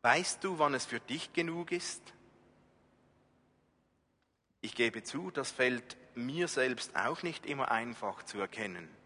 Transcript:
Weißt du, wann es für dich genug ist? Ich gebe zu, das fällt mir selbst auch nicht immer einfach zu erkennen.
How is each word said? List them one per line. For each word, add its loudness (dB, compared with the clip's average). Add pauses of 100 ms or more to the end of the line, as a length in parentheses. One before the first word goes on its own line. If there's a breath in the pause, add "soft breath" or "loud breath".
Weißt 4
du, 0
wann 6
es 0
für -4
dich -6
genug -2
ist? -4 (2500)
Ich -6
gebe 2
zu, -6
das -2
fällt 2 (180)
mir -2
selbst 0
auch 0
nicht -4
immer 0
einfach -2
zu -8
erkennen. -4 (160)